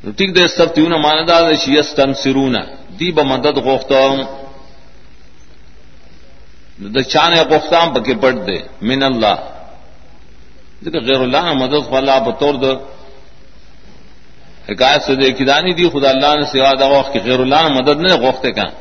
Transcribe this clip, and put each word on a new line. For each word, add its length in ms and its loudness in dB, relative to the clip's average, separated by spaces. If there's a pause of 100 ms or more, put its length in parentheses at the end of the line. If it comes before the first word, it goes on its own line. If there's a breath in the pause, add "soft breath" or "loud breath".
نو 80 -8
ٹھیک 240 -2
دے، 80 6
استفتحون 580 2
مانے 240 2
دا 140 6
دے، 320 2
یستنصرون، 840 2 (440)
دی 120 -2
با 120 2
مدد 340 -2
غوختہ، 580 2 (2500)
دا 260 -2
چانے 380 4
غوختہ 340 2
ہم 180 4
پکے 220 0
پڑھ 200 2
دے، 220 -4 (240)
من 220 0
اللہ۔ 320 2 (1500)
دیکھو 140 -4
غیر 200 0
اللہ 180 2
نے 160 0
مدد 320 0
خواہ 160 0
اللہ 180 4
بطور 340 0
دا 180 0 (2000)
حکایت 320 4
سے 140 0
دے، 160 4
کدانی 420 2
دی 160 2
خدا 200 2
اللہ 260 4
نے 100 0
سوا 340 4
دا 60 6
وقت 280 4
کہ 100 0
غیر 160 2
اللہ 160 2
نے 180 4
مدد 280 2
نہیں 160 4
غوختے 340 0
کہاں۔ 300 -4